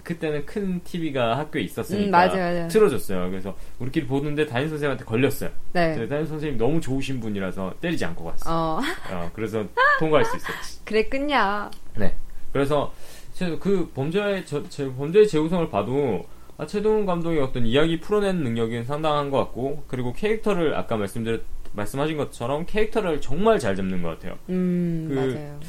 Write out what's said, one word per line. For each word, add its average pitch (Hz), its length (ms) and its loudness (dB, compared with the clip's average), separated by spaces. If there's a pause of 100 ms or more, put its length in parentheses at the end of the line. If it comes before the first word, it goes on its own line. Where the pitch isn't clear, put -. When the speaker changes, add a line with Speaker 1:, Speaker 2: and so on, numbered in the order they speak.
Speaker 1:
그때는 151 460 -4
큰 185 360 -4
티비가 135 540 -2
학교에 151 240 -4
있었으니까 190 460 -4
Speaker 2:
음, 196 40 -2
맞아요, 180 260 4
맞아요. 175 320 -2
Speaker 1:
틀어줬어요. 110 600 2
그래서 95 260 -4 (220)
우리끼리 123 300 -2
보는데 147 400 -2
담임 127 220 -2
선생님한테 147 360 -4
걸렸어요. 110 460 0 (220)
Speaker 2:
네. 165 200 2
Speaker 1:
그래서 113 160 -4
담임 151 160 -2
선생님이 151 320 -2
너무 143 240 4
좋으신 135 380 0
분이라서 95 640 -4
때리지 160 240 0
않고 85 200 -2
갔어요. 98 300 4
Speaker 2:
어. 165 240 0 (320)
Speaker 1:
어, 85 240 -2
그래서 107 280 -2 (360)
통과할 156 260 4
수 - 120 0
있었지. - 440 -8
Speaker 2:
<laughs> - 40 -12
그랬군요. 214 840 0 (260)
Speaker 1:
네. - 200 10 (360)
그래서 139 400 2 (420)
제-, 170 260 -2
그 185 340 0
범죄의 185 540 -2
저-, 147 220 -4
제-, 135 220 -6
범죄의 165 360 4
재구성을 160 420 0
봐도, 107 560 0 (320)
아, 147 80 -6
최동훈 208 400 0
감독의 170 360 0
어떤 123 240 2
이야기 156 340 4
풀어내는 196 440 0
능력이 117 420 -2
상당한 147 440 -2
것 139 80 0
같고, 123 500 -2
그리고 127 260 -4
캐릭터를 202 640 0
아까 110 220 -2
말씀드렸-, 113 440 -2 (300)
말씀하신 139 460 -2
것처럼 139 480 -4
캐릭터를 208 560 0
정말 202 380 4
잘 98 160 0
잡는 92 260 0
것 85 80 2
같아요. - 240 -8 (160)
Speaker 2:
음, 175 580 0
Speaker 1:
그 156 80 -4
Speaker 2:
맞아요. 147 540 -2